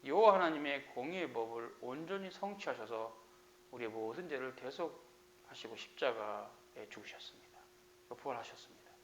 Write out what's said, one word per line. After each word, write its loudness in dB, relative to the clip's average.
여호와 10
하나님의 4
공의의 -2
법을 -4
온전히 -6
성취하셔서 -4
우리의 -4
모든 -4
죄를 -4
대속하시고 -10
십자가에 -4
죽으셨습니다. -16
부활하셨습니다. -8